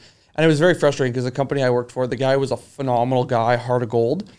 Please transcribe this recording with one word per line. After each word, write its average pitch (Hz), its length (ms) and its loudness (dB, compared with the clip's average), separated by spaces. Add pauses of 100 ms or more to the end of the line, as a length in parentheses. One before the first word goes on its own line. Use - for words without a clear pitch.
(360)
And 156 80 2
it 165 40 6
was 147 120 4
very 170 140 4
frustrating 135 380 0
'cause 123 120 -4
the 123 80 -4
company 139 320 -2
I 127 60 2
worked 123 200 -2
for, 127 160 -4
the 123 80 -4
guy 131 220 0
was 135 160 -2
a 117 40 -4
phenomenal 123 680 -2
guy, 120 320 0
heart 123 260 -2
of 120 60 -6
gold, 120 500 -2